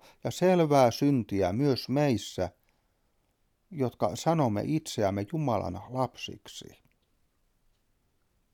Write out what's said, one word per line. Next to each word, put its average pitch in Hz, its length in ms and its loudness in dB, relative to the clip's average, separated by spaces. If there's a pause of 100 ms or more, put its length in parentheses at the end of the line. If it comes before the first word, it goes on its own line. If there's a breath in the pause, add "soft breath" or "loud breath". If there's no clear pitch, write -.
(240 soft breath)
ja 127 60 -2
selvää 151 600 4
syntiä 104 600 0
myös 131 360 0
meissä, 127 640 -2 (1200)
jotka 120 460 -2
sanomme 131 480 2
itseämme 104 680 -2
Jumalan 104 560 -2
lapsiksi. - 960 -10 (1700)